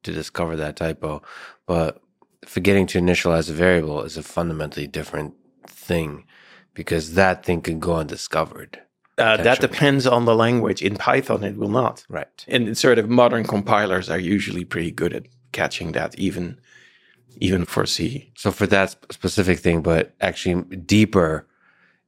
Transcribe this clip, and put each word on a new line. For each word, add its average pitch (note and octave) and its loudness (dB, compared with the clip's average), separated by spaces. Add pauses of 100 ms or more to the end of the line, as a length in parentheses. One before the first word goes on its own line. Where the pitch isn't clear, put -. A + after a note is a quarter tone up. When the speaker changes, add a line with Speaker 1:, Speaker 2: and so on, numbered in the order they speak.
Speaker 1:
to F2 -10
discover E2 -6
that D2+ -6
typo. D#2 -6 (440)
But E2 -2 (440)
forgetting F#2+ 2
to G2 -2
initialize E2+ 2
a - -8
variable D#2+ 2
is - -12
a D#2 -8
fundamentally D2+ -6
different D2+ -10 (340)
thing, D#2 -6 (500)
because D#2+ -4
that F#2 2
thing E2+ 0
can D#2+ -4
go E2+ 0
undiscovered, - -6 (380)
Speaker 2:
Uh, A2+ 4
that B2 4
Speaker 1:
potentially. C3+ 2
Speaker 2:
depends C#3 2
on A#2+ 4
the A2+ 6
language. A2+ 2
In G2+ 0
Python, B2+ 0
it G2+ -6
will G#2 -4
not. A#2 -2
Speaker 1:
Right. - -12
Speaker 2:
And A2+ -2
sort A#2+ 4
of G#2+ 0
modern A#2+ 4
compilers G2+ 0
are E2+ -2
usually G2 -2
pretty E2+ -6
good E2 -4
at - -10 (260)
catching D#2+ -4
that, D#2+ -4
even, F2 -6 (800)
even F2+ 0
for - -2
C. - -6
Speaker 1:
So G#2 -2
for G#2 0
that G2 4
sp-, - -20
specific F2+ 0
thing, E2+ 2
but E2 0
actually F2+ 0 (140)
deeper, F#2 2 (600)